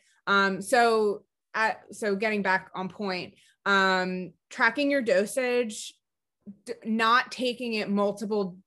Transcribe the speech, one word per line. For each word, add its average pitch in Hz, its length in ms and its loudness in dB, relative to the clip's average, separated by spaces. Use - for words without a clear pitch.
Um, 196 340 2
so, 220 640 2
uh, 220 200 0
so 208 260 -4
getting 214 240 -2
back 190 340 0
on 185 140 -6
point, 185 460 -8
um, 185 680 2
tracking 262 420 0
your 277 100 2
dosage, 226 920 -2
d-, 247 80 -12
not 226 480 2
taking 240 440 -4
it 208 140 -2
multiple 202 760 -2